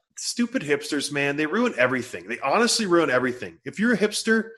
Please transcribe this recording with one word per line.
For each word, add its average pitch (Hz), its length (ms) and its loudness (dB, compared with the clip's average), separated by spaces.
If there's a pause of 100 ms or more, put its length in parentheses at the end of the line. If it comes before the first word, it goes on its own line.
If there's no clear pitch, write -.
(160)
Stupid - 460 -4
hipsters, 143 500 -2
man. 143 240 0
They 151 100 0
ruin 214 300 0
everything. 120 500 0
They 113 140 -8
honestly 214 460 2
ruin 170 240 4
everything. 127 560 -2
If - 120 -12
you're 233 140 2
a 202 60 2
hipster, 220 600 0